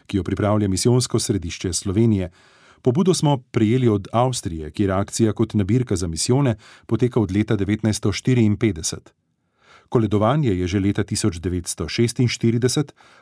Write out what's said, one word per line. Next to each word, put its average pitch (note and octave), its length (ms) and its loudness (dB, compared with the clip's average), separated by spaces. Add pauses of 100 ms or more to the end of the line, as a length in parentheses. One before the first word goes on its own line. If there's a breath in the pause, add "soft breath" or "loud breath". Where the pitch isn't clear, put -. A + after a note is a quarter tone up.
ki - 100 -4
jo F2+ 80 0
pripravlja G#2 440 0
misijonsko A#2+ 500 2
središče F#2 540 -4
Slovenije. G2 580 0 (520 soft breath)
Pobudo E3+ 320 2
smo C#3+ 240 2 (120)
prejeli A#2 380 2
od G2+ 240 0
Avstrije, G2+ 580 -2
kjer G2 220 0
akcija G2 400 0
kot A2 220 -2
nabirka G#2+ 420 0
za F2+ 100 -4
misijone A#2 500 0 (300 loud breath)
poteka A#2+ 340 0
od G2 120 0
leta G#2 240 0
devetnajststo G#2 560 -2
štiriinpetdeset. G#2+ 1000 0 (720 soft breath)
Koledovanje A2 640 2
je F2+ 160 0
že F#2+ 140 0
leta G2+ 240 0
tisoč G#2 340 -2
devetsto F2 500 -6
šestinštirideset A#2+ 1040 0 (280 soft breath)